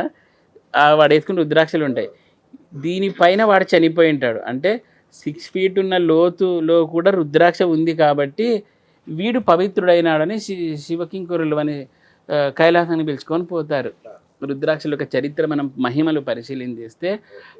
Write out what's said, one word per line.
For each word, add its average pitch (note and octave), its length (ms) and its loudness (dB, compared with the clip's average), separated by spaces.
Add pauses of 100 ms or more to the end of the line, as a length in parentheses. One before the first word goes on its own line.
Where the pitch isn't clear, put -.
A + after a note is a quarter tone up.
(760)
ఆ, D3 180 6
వాడు D3+ 200 6
వేసుకున్న F3 260 0
రుద్రాక్షలు D#3 460 2
ఉంటాయి. A#2+ 240 -4 (640)
దీనిపైన F3+ 680 0
వాడు F#3+ 340 4
చనిపోయి E3 340 4
ఉంటాడు. B2+ 280 -2
అంటే, E3 420 -4 (320)
సిక్స్ - 380 -14
ఫీట్ F#3+ 280 -2
ఉన్న F#3+ 180 0
లోతులో E3+ 880 2
కూడా E3 260 0
రుద్రాక్ష E3 520 2
ఉంది D#3+ 320 0
కాబట్టి D#3 680 0 (440)
వీడు G3+ 320 -4
పవిత్రుడైనాడని F3+ 1000 2
శి-, F3 360 -8
శివకింకరులు E3 800 -6
అని, D3 320 -4 (440)
ఆ, C#3+ 260 0
కైలాసాన్ని E3 480 2
పిలుచుకొని D#3 400 -6
పోతారు. D3+ 480 -6 (500)
రుద్రాక్షల D3 500 -4
యొక్క C#3+ 220 -6
చరిత్ర D3 300 -2
మనం C#3+ 320 -4
మహిమలు D3 420 -2
పరిశీలన B2 580 -8
చేస్తే, E3+ 420 -8 (400)